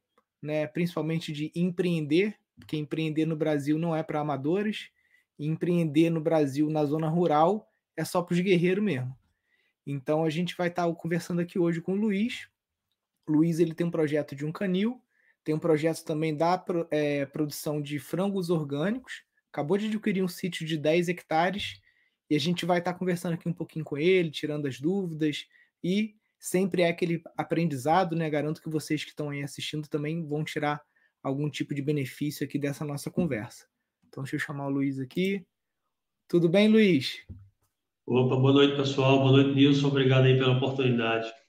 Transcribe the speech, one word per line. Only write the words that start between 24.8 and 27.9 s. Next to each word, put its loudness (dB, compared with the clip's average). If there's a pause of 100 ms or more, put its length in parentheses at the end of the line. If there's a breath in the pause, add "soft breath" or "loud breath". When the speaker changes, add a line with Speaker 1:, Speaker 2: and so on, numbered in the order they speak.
Speaker 1:
e 0 (240)
sempre 0
é 4
aquele -2 (120)
aprendizado, 0